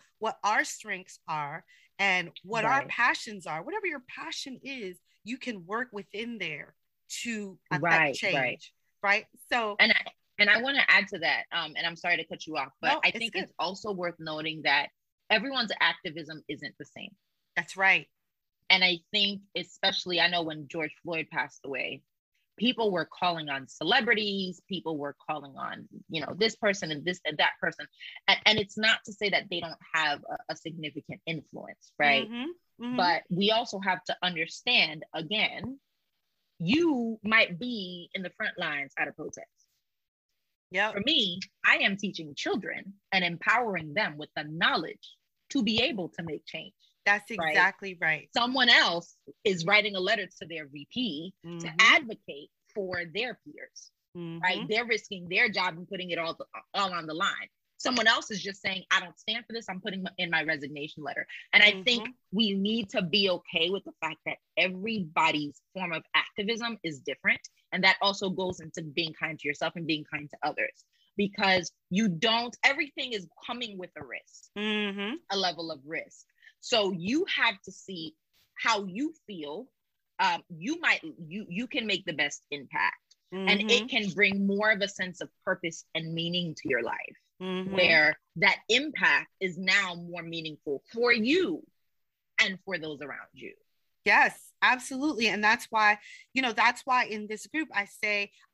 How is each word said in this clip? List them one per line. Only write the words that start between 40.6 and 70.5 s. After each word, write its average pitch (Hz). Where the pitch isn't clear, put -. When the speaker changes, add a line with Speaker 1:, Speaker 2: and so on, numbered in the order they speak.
Speaker 1:
Yep. 202
Speaker 2:
For 202
me, 214
I 233
am 214
teaching 165
children -
and 185
empowering 175
them 175
with 147
the 156
knowledge 180
to 269
be 220
able 214
to -
make 160
change. 156
Speaker 1:
That's 202
Speaker 2:
Right? 170
Speaker 1:
exactly 185
right. 160
Speaker 2:
Someone 247
else 202
is 185
writing 202
a 185
letter 196
to -
their 156
V 147
P 185
to 165
Speaker 1:
Mm-hmm. 170
Speaker 2:
advocate 220
for 180
their 226
peers, -
right? 170
Speaker 1:
Mm-hmm. 214
Speaker 2:
They're 220
risking 208
their 214
job 185
and 175
putting 180
it 170
all, 165
all 190
on 165
the 156
line. 175
Someone 240
else 247
is 185
just 196
saying, 190
"I 185
don't -
stand 226
for -
this. 226
I'm 185
putting 190
in 175
my 160
resignation 147
letter." -
And 208
I 202
think 233
Speaker 1:
Mm-hmm. 247
Speaker 2:
we 202
need 208
to 220
be 185
okay 175
with 190
the -
fact 160
that 156
everybody's 165
form 185
of 160
activism 220
is 156
different. 196
And 185
that 190
also 196
goes 180
into 160
being 160
kind 156
to -
yourself 160
and 165
being 151
kind 147
to -
others, -